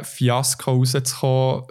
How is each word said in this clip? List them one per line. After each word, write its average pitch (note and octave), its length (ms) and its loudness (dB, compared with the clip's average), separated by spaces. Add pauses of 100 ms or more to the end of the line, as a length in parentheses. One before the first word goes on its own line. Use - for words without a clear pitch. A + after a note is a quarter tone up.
Fiasko - 720 0
rauszukommen, C3 960 0